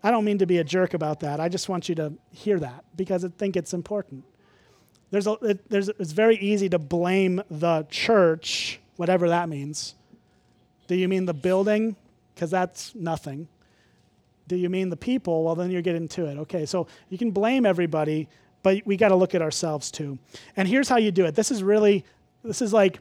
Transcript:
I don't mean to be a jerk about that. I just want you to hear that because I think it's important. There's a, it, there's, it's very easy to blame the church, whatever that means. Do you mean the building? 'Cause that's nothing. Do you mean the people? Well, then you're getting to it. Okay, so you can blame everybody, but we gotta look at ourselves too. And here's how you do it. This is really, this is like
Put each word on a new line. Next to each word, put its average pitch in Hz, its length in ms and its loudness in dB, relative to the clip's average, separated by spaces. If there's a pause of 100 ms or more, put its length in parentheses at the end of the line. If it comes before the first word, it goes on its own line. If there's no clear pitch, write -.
I 208 80 4
don't 220 140 2
mean 208 120 2
to 190 80 2
be 175 140 2
a 165 40 0
jerk 170 300 0
about 151 280 -4
that. 147 180 -4
I 165 100 0
just 175 200 -6
want 180 200 -4
you 175 60 -2
to 156 180 -4 (180)
hear 202 280 -2
that 131 260 -10 (100)
because 185 300 -4
I 180 40 -6
think 190 280 -4
it's 170 160 -6
important. 175 500 -8 (880)
There's 196 160 0
a, 214 140 0
it, 208 280 -2
there's, 202 200 0
it's 175 220 -6
very 220 260 6
easy 196 320 0
to 175 100 2
blame 180 680 0
the 160 400 0
church, - 880 2 (160)
whatever 175 340 2
that 170 200 0
means. 147 460 -10 (920)
Do 180 80 -2
you 185 120 0
mean 185 180 0
the 175 80 -4
building? 196 600 0 (400)
'Cause 165 160 -6
that's 185 420 -4
nothing. 160 540 -8 (1000)
Do 185 80 -2
you 180 140 0
mean 185 200 -2
the 170 80 -6
people? 175 460 -2
Well, 165 120 0
then 180 160 -4
you're 180 100 -2
getting 165 280 -2
to 170 180 -6
it. 143 100 -8
Okay, 156 280 -6
so 170 220 -4 (220)
you 185 80 -10
can 233 140 0
blame 226 340 2
everybody, 156 640 0 (340)
but 196 220 2
we 202 100 0
gotta 190 200 6
look 185 180 2
at 180 80 0
ourselves 156 500 -4
too. 143 280 -8 (360)
And 190 120 0
here's 262 200 2
how 254 100 4
you 220 140 2
do 180 140 4
it. 156 100 -2
This 214 160 0
is 214 120 -4
really, 208 420 4 (380)
this 226 180 -6
is 214 100 0
like 196 300 4